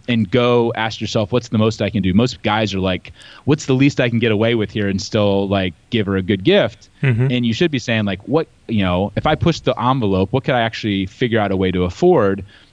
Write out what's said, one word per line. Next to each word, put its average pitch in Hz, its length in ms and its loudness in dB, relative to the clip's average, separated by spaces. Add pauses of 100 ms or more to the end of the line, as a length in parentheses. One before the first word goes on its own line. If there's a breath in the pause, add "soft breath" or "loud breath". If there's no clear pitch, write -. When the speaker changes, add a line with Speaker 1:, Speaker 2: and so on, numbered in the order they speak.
Speaker 1:
and 113 220 0
go 120 460 2
ask 110 240 -6
yourself, 110 320 -2
"What's 123 160 -2
the 110 80 -2
most 110 240 2
I 104 80 0
can 101 140 -2
do?" 92 100 0
Most 120 300 0
guys 107 320 0
are 95 60 -4
like, 92 320 -4 (340 loud breath)
"What's 143 180 0
the 135 80 0
least 139 260 2
I 123 120 0
can 117 80 0
get 113 120 2
away 113 240 2
with 104 160 -2
here 104 180 -2
and 98 120 -2
still, 101 480 0
like, 95 240 0 (160)
give 110 160 0
her 98 140 -2
a 95 40 -2
good 95 220 -2
gift?" 160 460 0 (120)
Speaker 2:
Mm-hmm. 127 280 2
Speaker 1:
And 123 160 0
you 113 80 0
should 175 160 0
be 139 80 -4
saying, 113 260 -2
like, 95 240 -4
"What, 156 180 0 (220)
you 107 140 0
know, 92 340 0
if 110 100 -2
I 151 100 2
push - 240 -2
the 131 120 0 (100)
envelope, 107 520 0
what 131 100 -2
could 139 100 0
I 120 60 0
actually 104 460 -2
figure 113 340 -2
out 101 100 0
a 95 60 0
way 92 140 0
to 90 140 0
afford?" 98 600 2 (280 loud breath)